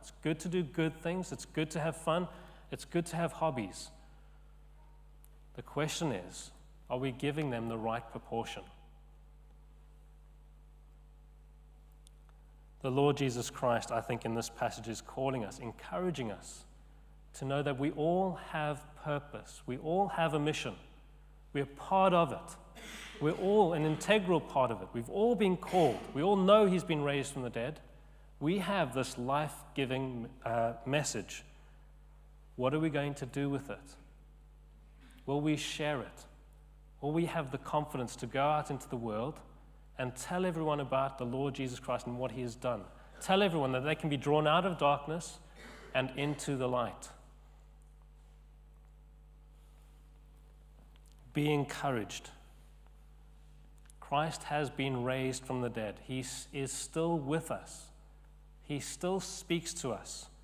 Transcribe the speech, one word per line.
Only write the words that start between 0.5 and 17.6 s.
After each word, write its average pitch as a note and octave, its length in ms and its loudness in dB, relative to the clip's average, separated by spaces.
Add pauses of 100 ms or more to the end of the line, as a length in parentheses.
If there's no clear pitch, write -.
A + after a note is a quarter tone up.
good D#3+ 400 0
things. F3 300 -4
It's - 120 -10
good - 280 -2
to E3+ 80 -4
have D#3 160 0
fun. E3+ 320 0 (420)
It's - 140 -8
good E3+ 220 0
to D#3+ 100 -6
have E3+ 160 0
hobbies. B2 560 -2 (1700)
The A#2+ 60 -12
question D3+ 500 -2
is, - 400 -8 (360)
are B2+ 100 -2
we C3+ 120 0
giving C#3+ 400 0
them A2+ 180 -2
the A2+ 80 -2
right A2+ 360 -2
proportion? A2+ 500 -6 (4000)
The C3 100 0
Lord C#3 240 6
Jesus B2 340 0
Christ, A#2 400 2
I A#2 100 2
think, A#2 240 -4
in A2+ 120 0
this A2+ 120 -2
passage A2+ 380 -4
is A2 140 -6
calling C3 440 -2
us, F#2+ 140 -10
encouraging C3+ 720 -4
us - 320 -12 (720)
to - 100 -8
know C#3 160 0